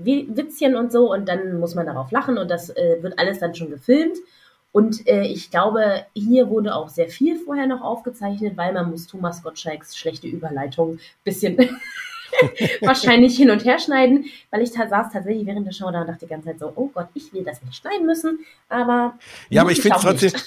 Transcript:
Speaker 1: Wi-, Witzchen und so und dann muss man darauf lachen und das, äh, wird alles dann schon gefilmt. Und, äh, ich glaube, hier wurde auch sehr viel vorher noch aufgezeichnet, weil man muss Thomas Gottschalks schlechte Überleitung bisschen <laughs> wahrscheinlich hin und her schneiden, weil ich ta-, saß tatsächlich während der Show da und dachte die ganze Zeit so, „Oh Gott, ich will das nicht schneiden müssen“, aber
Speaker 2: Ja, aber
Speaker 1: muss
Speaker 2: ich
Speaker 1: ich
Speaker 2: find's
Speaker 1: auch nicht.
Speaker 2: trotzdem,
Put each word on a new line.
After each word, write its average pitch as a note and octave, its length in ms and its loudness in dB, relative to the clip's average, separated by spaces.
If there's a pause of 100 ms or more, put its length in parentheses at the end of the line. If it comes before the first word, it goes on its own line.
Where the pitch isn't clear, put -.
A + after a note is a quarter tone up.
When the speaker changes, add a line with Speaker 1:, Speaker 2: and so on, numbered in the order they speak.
Speaker 1:
Wi-, C4+ 260 0
Witzchen C4+ 460 -2
und A#3 160 -2
so A#3+ 200 4
und G3 160 -2
dann F#3 320 -4
muss E3+ 160 -4
man E3+ 120 -4
darauf C3 240 -8
lachen B3+ 260 0
und F3 140 -4
das, E3+ 180 -4
äh, E3+ 320 0
wird F3 160 -8
alles F#3+ 220 0
dann E3 160 -4
schon D#3+ 160 -10
gefilmt. D4+ 460 2 (560)
Und, A3 340 2
äh, G3+ 160 4
ich - 260 -6
glaube, G#3 640 0
hier A3 360 4
wurde G#3 260 0
auch D#3 140 -6
sehr E3+ 180 -2
viel D#4+ 320 0
vorher C#4+ 260 -4
noch B3+ 160 -2
aufgezeichnet, G#3 760 -6
weil F3+ 160 -2
man F3 180 -2
muss E3 160 -12
Thomas F3 340 -8
Gottschalks D#3 560 -12
schlechte D#3+ 300 -8
Überleitung D#3+ 720 -6 (240)
bisschen F#3+ 340 -2
<laughs> - 1200 0
wahrscheinlich B3 560 6
hin C4 120 8
und G#3 160 4
her C4 140 4
schneiden, C#4 460 4 (260)
weil G#3+ 100 0
ich A#3+ 100 0
ta-, A#3 160 -2
saß A3+ 240 0
tatsächlich G3+ 340 -4
während G3+ 200 -6
der F#3 60 -8
Show F#3 200 -8
da E3+ 100 -2
und D#3+ 60 -6
dachte E3 180 -10
die - 40 -14
ganze D#3 200 -10
Zeit D#3+ 100 -10
so, D3+ 160 -10
„Oh C#4 180 -4
Gott, F3 200 -8
ich - 200 -14
will F#3+ 100 -8
das D3+ 200 -12
nicht B2+ 120 -16
schneiden F4+ 300 -4
müssen“, D#4+ 340 -2 (300)
aber A#3+ 480 0 (320)
Speaker 2:
Ja, - 120 4
aber F3 100 4
Speaker 1:
muss F3 80 2
Speaker 2:
ich - 60 2
Speaker 1:
ich G#3 80 6
Speaker 2:
find's G3+ 120 2
Speaker 1:
auch F#3 60 6
nicht. C3 100 -2
Speaker 2:
trotzdem, F#3 260 2